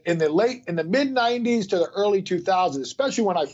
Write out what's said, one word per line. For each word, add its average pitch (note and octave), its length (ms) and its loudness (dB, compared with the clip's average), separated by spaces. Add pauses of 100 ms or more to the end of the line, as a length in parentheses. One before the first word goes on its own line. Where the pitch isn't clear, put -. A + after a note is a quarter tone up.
in E3+ 100 2
the D#3+ 100 2
late, A3+ 400 0
in F3 80 -2
the D#3+ 80 -2
mid C4 260 0
nineties A#3+ 580 0
to F#3+ 100 0
the E3 80 2
early G3+ 340 0
two F#3 200 -4
thousands, E3+ 460 0
especially B3+ 380 -2
when F#3 140 0
I D3+ 160 0